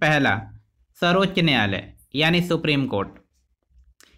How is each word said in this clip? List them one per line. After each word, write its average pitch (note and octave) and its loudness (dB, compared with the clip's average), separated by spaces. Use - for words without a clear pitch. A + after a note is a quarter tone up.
पहला, C#3+ 2
सर्वोच्च F#3 2
न्यायालय A2+ 0
यानी E3 2
सुप्रीम D#3 -2
कोर्ट। G2 -4